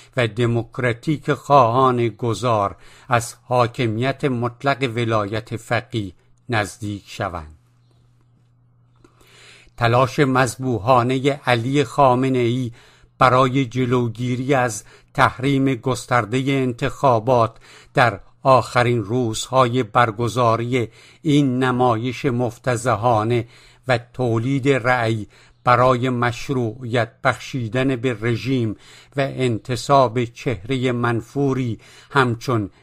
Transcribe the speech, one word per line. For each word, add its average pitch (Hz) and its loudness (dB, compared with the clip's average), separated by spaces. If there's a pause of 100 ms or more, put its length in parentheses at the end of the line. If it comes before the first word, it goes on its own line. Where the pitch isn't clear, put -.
(160)
و 120 2
دموکراتیک 120 -2
خواهان 123 2
گذار 107 -2 (320)
از 117 -2 (100)
حاکمیت 123 -2
مطلق 123 -2
ولایت 110 -2
فقیه 107 -4 (360)
نزدیک 104 -4
شوند. 85 -10 (2250)
تلاش 120 2
مذبوحانه 131 2
علی 131 2
خامنه‌ای 127 2 (460)
برای 131 4
جلوگیری 123 -2
از 120 -2 (300)
تحریم 135 0
گسترده 123 -2
انتخابات 123 0 (380)
در 117 2 (220)
آخرین 120 2
روزهای 123 0
برگزاری 117 0 (340)
این 139 2
نمایش 123 0
مفتضحانه 120 0 (420)
و 123 2 (140)
تولید 123 -2
رأی 117 0 (380)
برای 123 4
مشروعیت 120 -4 (120)
بخشیدن 127 -2
به 120 -2
رژیم 113 -2 (400)
و 139 0
انتصاب 127 0
چهره 123 -4
منفوری 120 -2 (320)
همچون 120 -2 (120)